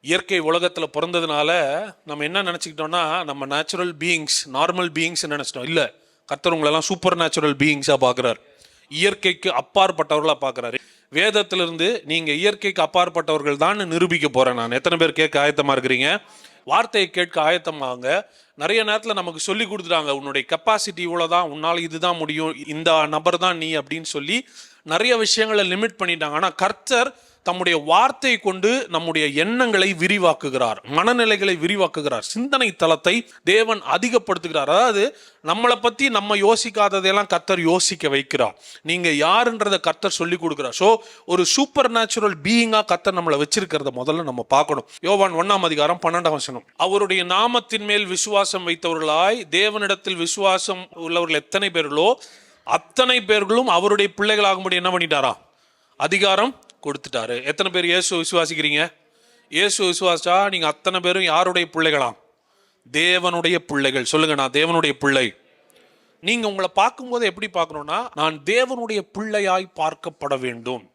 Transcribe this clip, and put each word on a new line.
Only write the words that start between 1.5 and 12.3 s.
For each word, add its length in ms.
நம்ம 180
என்ன 200
நினைச்சுக்கிட்டோம்னா, 800
நம்ம 220
நேச்சுரல் 520
பீயிங்ஸ், 420
நார்மல் 460
பீயிங்ஸ் 280
நினைச்சிட்டோம். 360
இல்ல, 280
கர்த்தர் 280
உங்களெல்லாம் 260
சூப்பர் 360
நேச்சுரல் 400
பீயிங்ஸா 380
பார்க்கிறார். 460
இயற்கைக்கு 640
அப்பாற்பட்டவர்களா 880
பார்க்கிறாரு. 360
வேதத்திலிருந்து 920
நீங்க 280